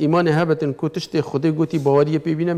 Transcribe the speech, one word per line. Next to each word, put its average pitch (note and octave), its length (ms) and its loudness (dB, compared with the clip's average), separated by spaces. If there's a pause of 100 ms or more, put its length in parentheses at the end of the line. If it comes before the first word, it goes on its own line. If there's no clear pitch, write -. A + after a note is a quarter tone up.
ئیمانێ D#3+ 360 2
هەبەتن D#3 420 0
کو D#3+ 80 -2
تشتێ - 400 -4
خودێ D3 300 0
گوتی D#3+ 280 0
باوەریە D3 380 4
پێ E3 140 -2
بینە، E3+ 200 -2